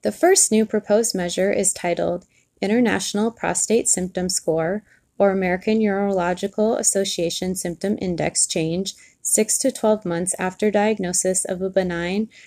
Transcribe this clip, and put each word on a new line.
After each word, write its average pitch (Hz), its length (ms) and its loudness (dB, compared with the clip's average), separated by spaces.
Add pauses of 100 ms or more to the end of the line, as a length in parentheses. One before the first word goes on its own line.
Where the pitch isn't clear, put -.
The 214 100 0
first 359 400 4
new 220 120 4
proposed 214 500 0
measure 185 380 0
is 196 200 0
titled 175 540 -2 (360)
International 208 680 0
Prostate 214 560 0
Symptom 185 400 -2
Score, 165 560 -2 (340)
or 202 120 4
American 190 500 0
Urological 202 1000 0
Association 185 760 -2
Symptom 185 460 -4
Index 160 460 -2
Change, 170 480 -2 (280)
six - 360 0
to 269 120 2
twelve 214 340 0
months 175 340 -4
after 185 320 -2
diagnosis 196 760 0
of 185 180 -6
a 190 80 -4
benign 185 580 -2 (180)